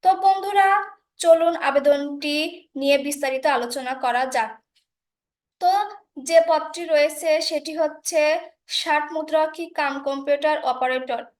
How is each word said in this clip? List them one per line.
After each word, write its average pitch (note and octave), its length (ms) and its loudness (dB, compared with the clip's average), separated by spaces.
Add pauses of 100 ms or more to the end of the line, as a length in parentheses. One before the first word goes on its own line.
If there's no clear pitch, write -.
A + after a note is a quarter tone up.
তো F#4 120 6
বন্ধুরা, G4 520 2 (520)
চলুন E4 400 6
আবেদনটি C#4+ 760 0 (380)
নিয়ে C#4 240 2
বিস্তারিত C#4 480 -4
আলোচনা B3+ 480 -2
করা B3+ 320 0
যাক। A#3 240 -2 (1080)
তো F4+ 120 2 (460)
যে E4 280 4
পদটি D#4+ 380 -2
রয়েছে D#4 460 0 (120)
সেটি D#4+ 320 -6
হচ্ছে D#4 460 -2 (500)
ষাট D4+ 420 -2
মুদ্রাক্ষী D#4 580 -2
কাম C#4 320 -2
কম্পিউটার C#4+ 600 0
অপারেটর B3+ 580 -2 (180)